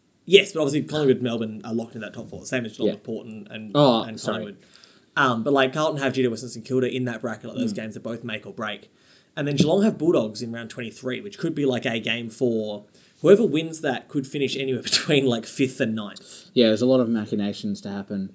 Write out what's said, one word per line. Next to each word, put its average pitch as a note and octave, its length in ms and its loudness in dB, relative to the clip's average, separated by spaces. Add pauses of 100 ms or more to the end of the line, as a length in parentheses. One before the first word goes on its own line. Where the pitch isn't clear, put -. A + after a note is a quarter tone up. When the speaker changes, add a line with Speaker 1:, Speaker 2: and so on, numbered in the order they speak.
(240)
Speaker 1:
Yes, G3+ 280 6
but D#3+ 80 -2
obviously D3 220 0
Collingwood, C#3 400 2
Melbourne A2+ 420 -4
are A2+ 100 -6
locked A2 200 -6
in A2+ 80 -12
that G#2 120 -10
top A2+ 160 -14
four, G2+ 160 -14
same B2 180 -2
as G#2+ 120 -10
Geelong G#2+ 120 0
Speaker 2:
Yeah. - 60 0
Speaker 1:
with - 80 -14
Port A#2 240 -8
and, G#2+ 240 -14
and, A2 240 -10
Speaker 2:
Oh, C3 280 6
Speaker 1:
and A2 180 -10
Speaker 2:
sorry. - 240 -2
Speaker 1:
Collingwood. G2+ 120 -12 (600)
Um, B2 260 2
but, C#3+ 100 2
like, C3 200 4
Carlton D#3 280 -2
have C3+ 120 0
G C3 100 2
W A#2+ 120 2
S A2+ 80 -6
and A#2+ 100 -10
St A2+ 120 -12
Kilda B2+ 300 0
in B2+ 120 -2
that A2+ 140 -6
bracket. A#2 300 -8
Like, - 80 -8
those A#2 140 -2
Speaker 2:
Mm. G2 40 -8
Speaker 1:
games A2 200 -8
are A#2 40 -12
both A#2 240 -8
make G#2+ 220 -8
or G2+ 60 -12
break. G#2+ 380 -8 (460)
And C#3+ 100 -2
then D3 100 0
Geelong E3 260 6
have A3 160 2
Bulldogs B2 440 2
in A#2 100 -6
round A#2 180 -8
twenty-three, A#2+ 500 -6
which G2+ 180 -12
could E3 160 -2
be, D3 120 0
like, B2 200 2
a A#2 140 -2
game A#2 280 -4
for A2 560 -2 (380)
whoever G3+ 220 8
wins D#3+ 360 0
that C#3 280 -2
could C3+ 180 -4
finish C#3 300 -2
anywhere C3 260 -2
<laughs> - 0 -
between, C#3+ 440 2
like, A2+ 200 2
fifth - 340 -2
and A2+ 140 0
ninth. - 600 -12
Speaker 2:
Yeah, A#2 140 6
there's G#2+ 140 4
a B2 40 4
lot C3 140 6
of A#2 80 2
machinations G#2 720 -2
to G2+ 60 -10
happen, G2 460 -6